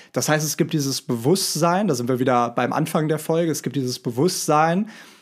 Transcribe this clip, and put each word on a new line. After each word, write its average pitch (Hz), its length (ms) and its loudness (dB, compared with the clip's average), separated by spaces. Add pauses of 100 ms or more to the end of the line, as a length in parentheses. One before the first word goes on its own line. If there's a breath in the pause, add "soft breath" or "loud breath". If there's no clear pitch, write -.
(140 loud breath)
Das 123 140 -2
heißt, 151 160 2
es 151 140 -6
gibt 160 160 0
dieses 135 300 -2
Bewusstsein, 170 840 0
da 160 60 2
sind 123 160 -2
wir 131 80 2
wieder 120 320 2
beim 120 240 0
Anfang 156 340 0
der 151 120 0
Folge, 165 320 0
es 139 100 -4
gibt 131 140 -6
dieses 127 240 -4
Bewusstsein, 160 920 0 (320 loud breath)